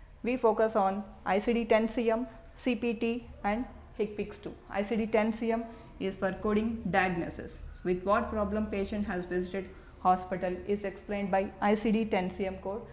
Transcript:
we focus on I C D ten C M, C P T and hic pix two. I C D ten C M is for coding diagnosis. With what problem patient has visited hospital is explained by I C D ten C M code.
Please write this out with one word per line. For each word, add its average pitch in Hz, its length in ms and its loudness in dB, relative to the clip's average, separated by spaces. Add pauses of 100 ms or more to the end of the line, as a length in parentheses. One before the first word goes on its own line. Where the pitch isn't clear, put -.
(240)
we 240 140 0
focus 220 380 4
on 196 280 2 (220)
I 185 140 4
C 233 140 2
D 226 120 2
ten 220 240 6
C 226 200 0
M, 226 160 2 (300)
C 247 200 0
P 233 180 0
T 233 340 -2 (160)
and 220 220 0 (320)
hic 208 200 0
pix 202 200 -6
two. - 160 -10 (160)
I 202 140 0
C 220 140 0
D 220 100 2
ten 220 240 4
C 220 220 0
M 233 100 0 (360)
is 190 160 -2
for 190 180 0 (100)
coding 214 380 2 (100)
diagnosis. 185 680 0 (260)
With 180 180 0
what 220 260 2
problem 214 360 0
patient 208 420 -2
has 180 160 -2
visited 180 460 -4 (320)
hospital 185 520 2 (140)
is 202 160 0
explained 202 480 -4
by 196 180 4 (120)
I 208 140 6
C 214 160 2
D 220 120 4
ten 190 260 0
C 196 160 -4
M 185 120 -4
code. 196 240 -6 (120)